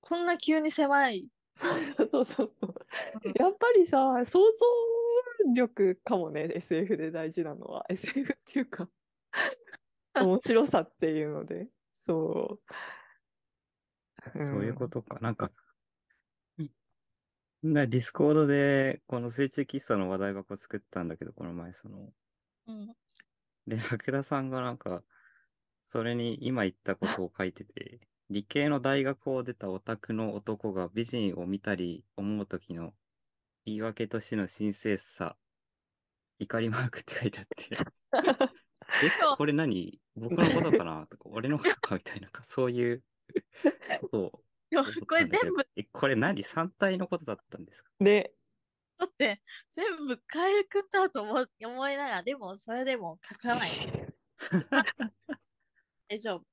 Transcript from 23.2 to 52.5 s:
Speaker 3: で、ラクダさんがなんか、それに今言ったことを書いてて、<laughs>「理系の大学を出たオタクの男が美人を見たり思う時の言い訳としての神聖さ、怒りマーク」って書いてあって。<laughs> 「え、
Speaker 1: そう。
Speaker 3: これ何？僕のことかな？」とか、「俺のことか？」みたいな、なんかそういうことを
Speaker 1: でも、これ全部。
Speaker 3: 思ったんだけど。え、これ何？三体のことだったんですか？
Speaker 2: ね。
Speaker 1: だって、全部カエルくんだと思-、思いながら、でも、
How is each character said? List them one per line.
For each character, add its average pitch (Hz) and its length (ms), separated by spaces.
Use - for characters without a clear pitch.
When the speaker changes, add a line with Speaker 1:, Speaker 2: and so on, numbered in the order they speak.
Speaker 3:
で、 113 120
ラ 113 200
ク - 140
ダ 139 120
さ 139 180
ん 131 100
が 127 100
な 123 120
ん 120 40
か、 90 260
そ - 200
れ 120 100
に 117 320
今 123 180
言 92 100
っ - 20
た - 200
こ - 120
と - 160
を 87 120
書 - 80
い 92 100
て - 100
て、 - 460
<laughs> - 0
「理 101 140
系 143 260
の 147 100
大 135 240
学 135 260
を 127 140
出 123 100
た 101 160
オ 95 100
タ 113 180
ク - 160
の 110 220
男 104 380
が 92 200
美 117 120
人 107 320
を 87 80
見 98 140
た 101 160
り 87 300
思 104 260
う 98 60
時 - 260
の 85 220
言 107 100
い 107 60
訳 110 260
と 110 120
し - 100
て 117 60
の 98 120
神 104 260
聖 101 240
さ、 - 400
怒 113 200
り 113 100
マ 110 100
ー 127 100
ク」 - 120
っ - 20
て - 160
書 120 80
い - 40
て - 80
あ 196 40
っ - 120
て。 - 220
<laughs> - 440
「え、 165 40
Speaker 1:
そ 320 120
う。 175 40
Speaker 3:
こ 147 80
れ 147 80
何？ 110 460
僕 117 200
の 170 160
こ 170 200
と 220 60
か 202 60
な？」 156 260
と - 80
か、 - 120
「俺 113 200
の 147 80
こ - 60
と 381 180
か？」 - 160
み - 40
た - 120
い - 20
な、 95 60
な 95 80
ん - 20
か - 120
そ - 220
う 123 60
い 120 220
う 123 100
こ - 80
と 220 100
を - 240
Speaker 1:
で 330 60
も、 269 60
こ 320 80
れ 330 100
全 - 40
部。 - 80
Speaker 3:
思 - 0
っ - 20
た 494 80
ん 381 100
だ 277 60
け - 20
ど。 - 100
え、 104 160
こ - 160
れ 135 80
何？ 113 280
三 165 280
体 190 260
の 180 100
こ 175 120
と 160 60
だ 214 80
っ - 40
た - 80
ん - 60
で - 80
す - 100
か？ - 60
Speaker 2:
ね。 202 340
Speaker 1:
だ 349 80
っ 370 40
て、 214 320
全 330 380
部 247 180
カ 339 240
エ 392 40
ル 403 120
く 403 140
ん 392 120
だ 392 200
と 240 100
思-、 220 240
思 254 260
い 277 80
な 285 80
が 269 40
ら、 185 140
で 254 120
も、 202 220